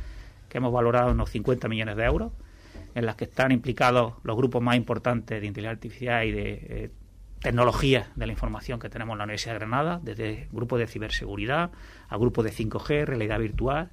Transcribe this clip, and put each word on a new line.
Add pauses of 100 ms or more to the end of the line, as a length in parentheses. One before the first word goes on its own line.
(480)
que
hemos
valorado
unos
cincuenta
millones
de
euros, (640)
en
las
que
están
implicados (100)
los
grupos
más
importantes
de
inteligencia
artificial
y
de,
eh, (500)
tecnología
de
la
información
que
tenemos
en
la
Universidad
de
Granada,
desde
grupos
de
ciberseguridad (360)
a
grupos
de
cinco
G,
realidad
virtual,